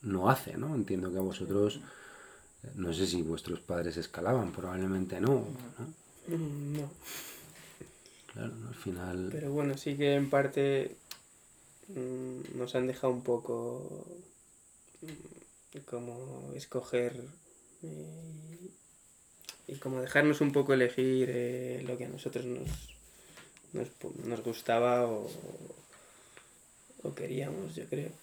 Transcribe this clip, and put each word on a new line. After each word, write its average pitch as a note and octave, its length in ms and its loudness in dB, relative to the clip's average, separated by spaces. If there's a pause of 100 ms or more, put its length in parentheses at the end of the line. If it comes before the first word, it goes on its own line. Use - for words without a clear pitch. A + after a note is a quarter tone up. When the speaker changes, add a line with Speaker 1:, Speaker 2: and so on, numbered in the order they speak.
Speaker 1:
no F#2+ 260 4
hace, - 300 2
¿no? D3 160 -2
Entiendo F#2 360 0
que F#2 80 -2
a F#2+ 40 2
vosotros, G2 580 2 (920)
no F2 180 -2
sé F2+ 140 2
si F2 160 2
vuestros E2 380 -2
padres E2+ 360 -2
escalaban, F#2 560 2
probablemente F#2 680 0
no, A2+ 280 4 (800)
¿no? E3 80 -2
Speaker 2:
Mm, D3 400 -4
no. D3 140 -4 (1400)
Speaker 1:
Claro, A2 200 -8
¿no? A2+ 140 -10
Al A#2+ 60 -10
final F#2 580 -4
Speaker 2:
Pero D3+ 180 -4
bueno, C#3+ 280 2
sí C#3+ 180 -2
que C#3+ 180 6
en C#3 140 4
parte, C#3 680 4 (920)
mm, B2+ 680 -6
nos B2 160 -4
han B2+ 120 4
dejado B2+ 280 2
un A#2+ 80 -4
poco, A#2+ 840 -2 (960)
mm, - 840 -16
como C3 680 -8
escoger, B2 680 -2 (640)
eh, D#3+ 840 -12 (1000)
y C#3 80 -6
como C3 240 -2
dejarnos D3 400 6
un C#3+ 120 6
poco C#3 200 6
elegir, C3 580 6
eh, B2 560 -2
lo B2 120 -2
que B2+ 80 -6
a - 20 -8
nosotros C3+ 360 -6
nos, B2+ 520 -6 (760)
nos A2+ 160 -4
pu-, - 260 -10 (100)
nos A2+ 180 -2
gustaba A#2+ 640 4
o, A2 220 -2 (1700)
o C#3+ 120 -4
queríamos, - 600 -6
yo - 120 -8
creo. - 240 -4 (120)